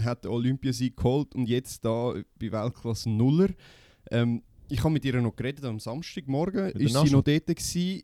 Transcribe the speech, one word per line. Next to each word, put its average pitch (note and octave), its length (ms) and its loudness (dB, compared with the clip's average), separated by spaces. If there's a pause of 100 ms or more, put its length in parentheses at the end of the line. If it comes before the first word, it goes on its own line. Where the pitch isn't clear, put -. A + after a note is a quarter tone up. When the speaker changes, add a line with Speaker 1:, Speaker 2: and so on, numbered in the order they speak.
Speaker 1:
hat A#2+ 220 -2
den F#2+ 80 -8
Olympiasieg B2+ 680 0
geholt C3+ 380 0
und B2 140 -2
jetzt A#2+ 360 -4
da A#2 300 -2 (240)
bei G#2+ 140 -6
Weltklasse A2+ 580 -4
Nuller. C#3 380 4 (640)
Ähm, A#2+ 320 0 (240)
ich B2 140 -2
habe D#3 120 2
mit C3 100 0
ihr B2+ 160 0
noch A2+ 160 0
geredet C#3 280 -6
am A2 140 -6
Samstagmorgen. D#3+ 880 -4
Speaker 2:
Mit - 80 -6
der G2+ 60 -4
Speaker 1:
Ist C3+ 80 4
sie A#2 100 0
Speaker 2:
Najot? D3+ 140 6
Speaker 1:
noch C3+ 100 8
dort D3 240 2
gewesen, F3 580 -4